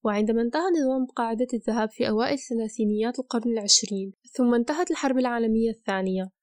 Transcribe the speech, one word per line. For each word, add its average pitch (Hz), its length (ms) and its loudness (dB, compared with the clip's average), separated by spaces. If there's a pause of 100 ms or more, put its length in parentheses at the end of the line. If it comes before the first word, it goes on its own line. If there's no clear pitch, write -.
وعندما 214 380 2
انتهى 311 280 0 (120)
نظام 262 240 2
قاعدة 226 480 -2
الذهب 220 360 0
في - 180 -2
أوائل 247 300 2
ثلاثينيات 220 800 -2
القرن 240 340 -2
العشرين، 202 600 -4 (240)
ثم 240 180 2
انتهت 294 360 0
الحرب 269 280 0
العالمية 226 520 2
الثانية 190 600 -2 (120)